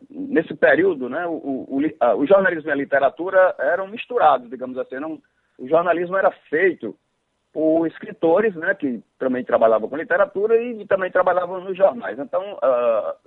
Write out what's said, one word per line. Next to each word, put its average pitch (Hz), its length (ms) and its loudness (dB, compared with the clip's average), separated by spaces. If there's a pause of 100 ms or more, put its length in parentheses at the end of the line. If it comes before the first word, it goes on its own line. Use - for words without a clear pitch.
nesse - 440 -4
período, 151 560 2
né, 170 180 -6
o, 170 40 -6
o, 135 440 -6
o 135 60 0
li-, 151 180 -2
a, 120 160 4
o 135 100 0
jornalismo 175 440 2
e - 20 -4
a 139 40 -2
literatura 160 840 2
eram 170 300 -2
misturados, 156 600 0
digamos 127 280 -10
assim. 131 180 -8
Não, 151 260 -10 (380)
o 127 80 -12
jornalismo 170 480 0
era 196 160 2 (180)
feito 156 460 -2 (580)
por 160 320 0
escritores, 180 680 0
né, 170 180 -2
que 127 300 -6 (160)
também 127 240 -2
trabalhavam 113 460 2
com 135 80 -8
literatura 190 580 0
e, 233 280 -4
e 196 40 -14
também 190 240 -2
trabalhavam 180 480 0
nos 190 160 -8
jornais. 190 420 0
Então, 185 440 -6
ah, 120 520 0 (140)